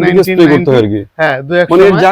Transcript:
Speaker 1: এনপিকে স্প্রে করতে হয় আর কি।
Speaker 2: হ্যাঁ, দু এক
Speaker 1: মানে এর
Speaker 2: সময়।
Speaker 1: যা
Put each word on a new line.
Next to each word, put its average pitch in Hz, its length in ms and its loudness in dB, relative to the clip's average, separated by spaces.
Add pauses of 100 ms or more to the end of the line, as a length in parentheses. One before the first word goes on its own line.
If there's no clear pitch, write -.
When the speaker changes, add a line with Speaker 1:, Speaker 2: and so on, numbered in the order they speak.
Speaker 1:
এনপিকে 180 320 0
স্প্রে 175 180 2
করতে 151 180 -2
হয় 127 120 2
আর 104 100 -2
কি। 104 80 -6 (200)
Speaker 2:
হ্যাঁ, 147 160 -2 (100)
দু 170 140 -6
এক 170 100 -2
Speaker 1:
মানে 180 120 4
এর 202 60 4
Speaker 2:
সময়। 185 140 0
Speaker 1:
যা 185 80 2